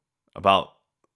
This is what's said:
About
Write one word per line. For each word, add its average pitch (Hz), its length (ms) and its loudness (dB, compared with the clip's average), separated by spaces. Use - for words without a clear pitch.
About 95 380 -2